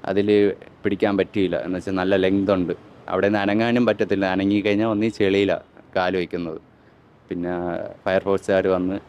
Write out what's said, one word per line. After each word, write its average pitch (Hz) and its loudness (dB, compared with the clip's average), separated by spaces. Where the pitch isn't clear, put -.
അതിൽ 101 4
പിടിക്കാൻ 101 0
പറ്റിയില്ല. 92 0
എന്ന് 90 -4
വെച്ചാൽ 95 -8
നല്ല 95 0
ലെങ്ത് 95 2
ഉണ്ട്, 90 0
അവിടെ 95 0
നിന്ന് 104 2
അനങ്ങാനും 113 0
പറ്റത്തില്ല. 98 0
അനങ്ങിക്കഴിഞ്ഞാൽ 101 0
ഒന്നീ 110 -2
ചെളിയിലാണ് 98 0
കാല് 92 0
വയ്ക്കുന്നത്. 87 -6
പിന്നെ 87 -6
ഫയർഫോഴ്സുകാർ 95 0
വന്ന് 92 0